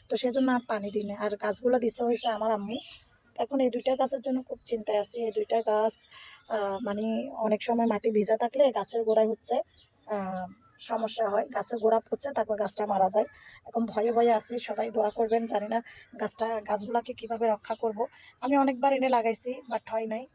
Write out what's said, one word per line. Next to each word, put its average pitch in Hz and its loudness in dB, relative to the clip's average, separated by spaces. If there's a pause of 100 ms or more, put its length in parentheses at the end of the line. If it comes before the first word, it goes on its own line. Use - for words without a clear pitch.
তো 254 0
সেজন্য 254 2
আর 247 2
পানি 208 -4
দিই 208 -2
না। 202 -6
আর 208 -2
গাছগুলো 240 2
দিছে 233 -2
হয়েছে 240 0
আমার 220 0
আম্মু। 214 -2 (600)
এখন 269 0
এই 262 4
দুইটা 247 0
গাছের 262 0
জন্য 262 -2
খুব 247 -10
চিন্তায় 214 -2
আছি। 202 -6
এই 226 -2
দুইটা 220 0
গাছ, 214 2 (560)
আহ, 196 -2
মানে 220 -2
অনেক 214 0
সময় 233 2
মাটি 220 0
ভিজা 214 4
থাকলে 262 4
গাছের 226 -2
গোড়ায় 220 6
হচ্ছে, 233 -2 (460)
আহ, 190 -4 (320)
সমস্যা 220 -2
হয়, 208 -2
গাছের 220 -4
গোড়া 226 4
পচে 254 -4
তারপর 220 -2
গাছটা 208 -2
মারা 190 4
যায়। 208 2 (400)
এখন 233 -4
ভয়ে 220 0
ভয়ে 233 4
আছি, 233 0
সবাই 220 -4
দোয়া 214 2
করবেন। 226 0
জানি 208 -2
না 226 0 (380)
গাছটা, 220 -2
গাছগুলাকে 226 -4
কীভাবে 226 -2
রক্ষা 220 0
করব। 226 -2 (340)
আমি 269 2
অনেকবার 269 2
এনে 262 2
লাগাইছি, 240 0 (100)
but - -6
হয় 220 -2
নাই। 220 -6